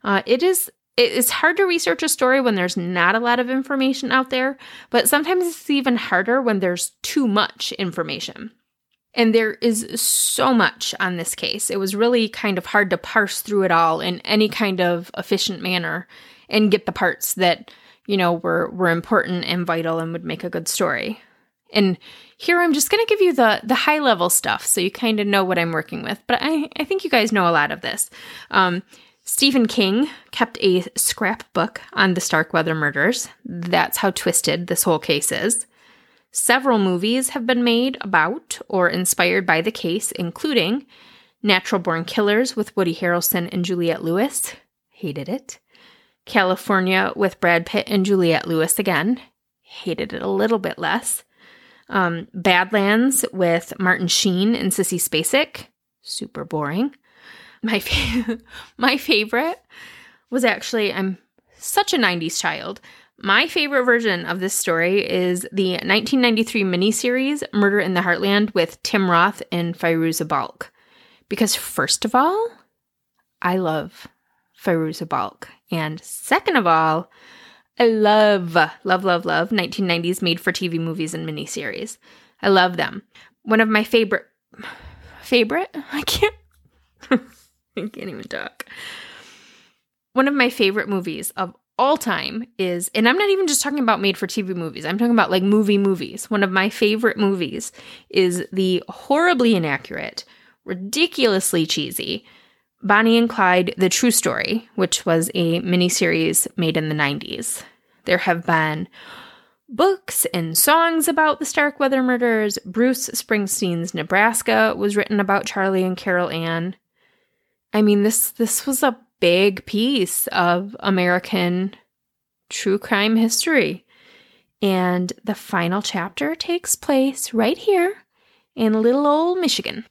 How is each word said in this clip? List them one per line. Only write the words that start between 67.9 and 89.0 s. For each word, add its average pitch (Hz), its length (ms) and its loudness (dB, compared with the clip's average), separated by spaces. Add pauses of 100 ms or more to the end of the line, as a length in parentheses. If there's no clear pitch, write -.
the 175 80 2
Heartland, 202 520 2
with 165 300 -2
Tim 196 260 2
Roth 175 320 2 (100)
and 170 260 -2
Fairuza 165 500 0
Balk. - 440 -6 (580)
Because 202 260 0
first - 500 -4
of 214 80 -2
all, 359 340 2 (920)
I 180 160 0
love 160 500 -4 (560)
Fairuza 165 460 -2
Balk. - 400 -6 (220)
And 156 300 -4
second - 560 -2
of 196 100 2
all, 160 420 2 (720)
I 240 80 6
love, 208 680 4 (280)
love, 185 200 0
love, 175 220 0
love 165 260 0
nineteen 190 360 0
nineties 170 340 0
made-for-T 175 460 -2
V 165 100 -4
movies 165 380 -4
and 160 120 -8
miniseries. 151 720 -10 (440)
I 202 80 0
love 185 280 4
them. 151 240 -6 (400)
One 220 200 2
of 220 60 4
my 214 160 2
favorite, 214 420 0 (960)
favorite? 247 540 0 (160)
I 294 120 -8
can't, - 320 0 (360)
<laughs> - 400 -10
I 262 60 4 (580)
can't 214 220 -10
even 165 260 -12
talk. - 420 -12 (1500)